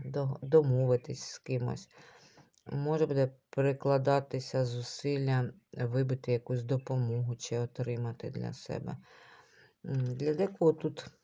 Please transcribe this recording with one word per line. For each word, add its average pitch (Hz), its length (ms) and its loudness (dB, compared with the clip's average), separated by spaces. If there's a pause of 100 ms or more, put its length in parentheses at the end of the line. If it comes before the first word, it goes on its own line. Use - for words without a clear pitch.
до-, 135 380 -2
домовитись 131 840 4
з - 140 -12
кимось. 123 500 -4 (840)
Може 151 340 2
буде 135 240 2 (200)
прикладатися 135 1120 2
зусилля 131 880 -2 (200)
вибити 127 600 0
якусь 120 300 -2
допомогу 123 760 0
чи - 220 -4
отримати 120 720 -4
для 120 220 -6
себе. - 440 -8 (880)
М, 127 320 -2
для 147 180 0
декого 175 380 4
тут - 340 -6 (180)